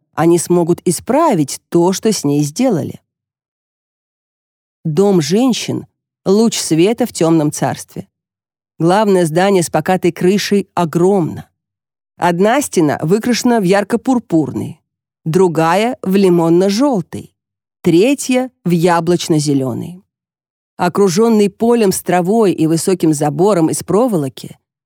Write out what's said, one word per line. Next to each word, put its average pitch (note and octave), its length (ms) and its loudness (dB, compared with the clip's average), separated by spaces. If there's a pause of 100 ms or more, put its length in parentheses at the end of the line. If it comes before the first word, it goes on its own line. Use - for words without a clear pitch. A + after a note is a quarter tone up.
(140)
они E3+ 240 2
смогут F3 460 0
исправить A#3 840 -2
то, E3+ 240 2
что G#3+ 200 -2
с - 120 -6
ней D3 180 0
сделали. D#3+ 580 -4 (1800)
Дом F#3 360 2
женщин — F3 640 -2 (380)
луч G#3 340 2
света G3 480 0
в - 60 -8
тёмном D#3+ 400 0
царстве. - 560 -8 (680)
Главное F#3 480 2
здание F3+ 360 2
с - 80 -6
покатой F3+ 420 0
крышей F#3+ 640 0
огромно. E3+ 760 -2 (680)
Одна F#3+ 440 0
стена D3+ 420 0
выкрашена A3+ 580 0
в F#3+ 40 0
ярко-пурпурный, G3 1160 -2 (440)
другая — F3 800 0
в F#3+ 120 -2
лимонно-жёлтый, F#3+ 1200 0 (480)
третья — B3+ 680 2 (140)
в F3 60 -2
яблочно-зелёный. E3 1300 0 (720)
Окружённый G3+ 720 2
полем A3+ 420 0
с - 80 -6
травой F3+ 520 0
и D#3+ 140 0
высоким E3 460 0
забором D#3 560 0
из - 140 -6
проволоки, F3+ 760 -2 (280)